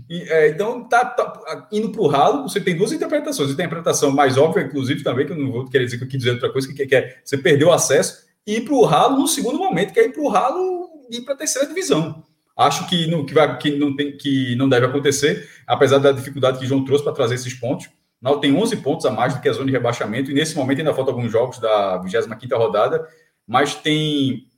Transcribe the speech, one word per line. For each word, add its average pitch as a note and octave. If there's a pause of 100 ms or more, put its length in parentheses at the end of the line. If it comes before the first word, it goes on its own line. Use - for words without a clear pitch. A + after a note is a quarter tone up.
E, E3+
é, D3+
então, A3
tá, -
tá, -
indo G#3+
pro G#3+
ralo, F3
você G#3
tem F3+
duas G3
interpretações. D4
Você C#3
tem F3
a -
interpretação D#3
mais C3+
óbvia, D#3+
inclusive, C3+
também, C#3
que -
eu E3
não C3
vou B2
querer B2+
dizer A#2
que B2
eu B2+
quis C3+
dizer A#2+
outra A#2+
coisa, C3+
que, C3+
que C3+
é, -
você C#3
perdeu D3+
o -
acesso, - (200)
e G#3+
ir A#3
pro C4+
ralo F3+
no C#4+
segundo B3+
momento, G3+
que A3+
é A3
ir C4+
pro D4+
ralo F4 (200)
e A#3
ir A#3+
pra C4+
terceira C#4+
divisão. D4+ (320)
Acho D3
que E3+
não, D#3+
que -
vai, C#3+
que D3
não C#3+
tem, C#3+
que C3
não C3+
deve B2
acontecer, C#3+ (160)
apesar C3
da C#3
dificuldade C3
que C3
João C3+
trouxe C#3
pra D3+
trazer B2
esses B2
pontos. D3+
O - (320)
Náutico C#3+
tem C#3
onze G3+
pontos D3
a B2
mais B2
do -
que C#3+
a A#2+
zona B2+
de C3+
rebaixamento, A#2+
e C#3+
nesse D#3
momento C#3
ainda D3+
faltam C3
alguns A#2
jogos A#2+
da G2+
vigésima A2
quinta B2
rodada, A#2 (400)
mas C#3
tem, D3+ (100)